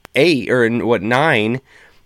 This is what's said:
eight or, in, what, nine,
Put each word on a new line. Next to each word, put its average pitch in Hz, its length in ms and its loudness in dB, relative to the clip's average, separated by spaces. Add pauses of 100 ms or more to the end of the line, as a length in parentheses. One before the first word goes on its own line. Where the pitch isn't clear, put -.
(140)
eight 143 360 0
or, 120 160 2
in, 113 200 -2
what, 113 140 0
nine, 120 640 0 (440)